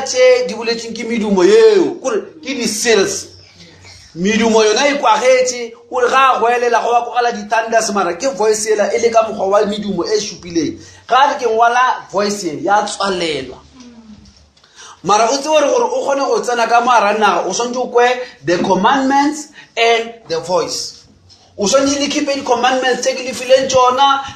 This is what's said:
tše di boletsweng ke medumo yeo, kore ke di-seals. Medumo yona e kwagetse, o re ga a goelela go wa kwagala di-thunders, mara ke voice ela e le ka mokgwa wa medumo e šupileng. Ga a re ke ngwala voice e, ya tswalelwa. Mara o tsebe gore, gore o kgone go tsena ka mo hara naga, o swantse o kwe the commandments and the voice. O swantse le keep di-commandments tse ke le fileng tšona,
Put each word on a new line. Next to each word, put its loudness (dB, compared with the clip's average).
tše 2
di -8
boletsweng -6
ke -10
medumo 0
yeo, 6
kore -4
ke -8
di-seals. -2
Medumo 2
yona 2
e 0
kwagetse, 0
o -4
re 2
ga 4
a 0
goelela 2
go -2
wa 2
kwagala -2
di-thunders, -2
mara -2
ke -4
voice 0
ela 0
e -2
le 2
ka 2
mokgwa -6
wa 2
medumo -4
e -2
šupileng. -6
Ga 2
a 4
re -8
ke 0
ngwala 0
voice -4
e, -8
ya 0
tswalelwa. -6
Mara 2
o 0
tsebe -6
gore, 2
gore 2
o -2
kgone -2
go 0
tsena -2
ka 2
mo 2
hara 2
naga, 0
o -6
swantse -4
o -4
kwe 2
the 0
commandments 0
and 0
the -4
voice. -6
O -4
swantse 2
le -2
keep -4
di-commandments 0
tse -2
ke -8
le -8
fileng 2
tšona, 2